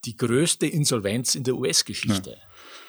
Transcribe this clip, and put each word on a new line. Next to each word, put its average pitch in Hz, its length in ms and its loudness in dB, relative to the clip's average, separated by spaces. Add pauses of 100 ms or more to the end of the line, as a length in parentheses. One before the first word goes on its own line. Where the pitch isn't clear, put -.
die 113 140 -8
größte 127 500 2
Insolvenz 123 640 0
in 131 120 -4
der 127 100 2
U-S-Geschichte. 104 800 -2 (520)